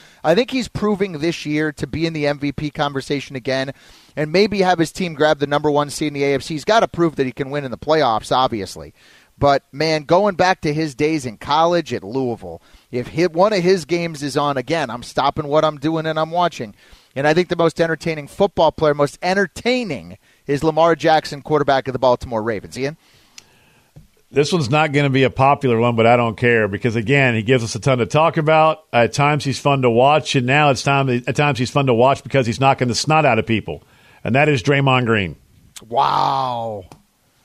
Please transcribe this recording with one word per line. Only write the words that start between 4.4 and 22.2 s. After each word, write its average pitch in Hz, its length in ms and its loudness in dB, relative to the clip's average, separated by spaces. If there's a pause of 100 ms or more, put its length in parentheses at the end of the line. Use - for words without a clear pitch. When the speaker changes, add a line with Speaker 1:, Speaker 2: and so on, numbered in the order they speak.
Speaker 1:
have 180 160 2
his 165 140 0
team 175 220 -6
grab 151 240 2
the 143 80 -2
number 147 240 0
one 147 200 0
seed 151 180 -6
in 143 60 -6
the 143 100 -2
A 139 100 2
F 127 80 -2
C. - 120 -8
He's 147 100 -8
gotta 214 240 2
prove 170 280 -2
that 135 100 0
he 123 60 -6
can 135 180 -8
win 143 140 -6
in 131 60 -10
the 110 80 -10
playoffs, 143 560 0
obviously. 104 600 -4 (440)
But, 139 320 2
man, 156 340 -2
going 185 300 2
back 180 280 0
to 151 100 -2
his 151 220 -4
days 147 320 -2
in 110 100 -8
college 160 560 0
at 107 100 -6
Louisville, 104 600 -6 (280)
if 120 240 -6
hi-, 160 120 0
one 180 260 2
of 190 100 0
his 180 220 2
games 165 380 -4
is 139 120 -6
on 143 220 -2
again, 135 320 -2
I'm 117 140 -10
stopping 143 440 -4
what 151 160 2
I'm 156 140 0
doing 156 300 -4
and 156 120 -2
I'm 160 120 -2
watching. 165 440 -4 (400)
And 135 120 -2
I 156 80 4
think 170 160 0
the 180 60 -4
most 165 220 0
entertaining 160 500 -4
football 180 440 0
player, 151 220 0
most 143 260 -2
entertaining, 180 960 -4 (300)
is 143 180 -2
Lamar 160 320 4
Jackson, 151 460 0
quarterback 143 440 0
of 131 60 -6
the 123 60 -6
Baltimore 123 440 0